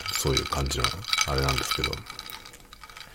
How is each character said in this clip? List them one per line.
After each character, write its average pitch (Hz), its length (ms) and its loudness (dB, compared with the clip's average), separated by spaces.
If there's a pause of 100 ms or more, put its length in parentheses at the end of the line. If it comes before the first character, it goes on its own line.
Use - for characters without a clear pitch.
(180)
そ 73 120 2
う 65 40 4
い - 60 4
う - 40 0
感 69 220 0
じ 69 120 0
の 64 60 2 (440)
あ 71 60 2
れ 67 60 4
な 67 100 4
ん - 60 4
で - 80 0
す - 120 0
け - 60 0
ど。 - 80 2 (1200)